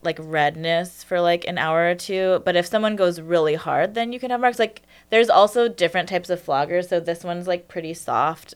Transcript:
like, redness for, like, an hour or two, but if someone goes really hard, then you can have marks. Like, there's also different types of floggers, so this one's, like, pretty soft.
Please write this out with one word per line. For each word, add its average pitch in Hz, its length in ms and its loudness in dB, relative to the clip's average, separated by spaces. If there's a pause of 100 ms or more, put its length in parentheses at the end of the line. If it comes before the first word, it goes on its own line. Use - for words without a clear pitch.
like, 165 180 -4
redness 160 840 -2
for, 180 160 -2
like, 175 280 2
an 175 100 -6
hour 160 320 2
or 180 60 0
two, 185 500 0
but 180 100 2
if 175 100 2
someone 214 300 -2
goes 175 240 0
really 160 360 0
hard, 160 380 -2
then 233 200 -4
you 247 60 -10
can 247 120 -6
have 240 80 -2
marks. 240 200 0
Like, 220 240 -4 (260)
there's 226 200 4
also 214 400 6
different 175 400 -2
types 175 200 -4
of 175 160 -4
floggers, 165 440 -2
so 175 100 2
this 170 240 -6
one's, 175 240 -8
like, 180 220 -4
pretty 165 240 -8
soft. 139 600 -2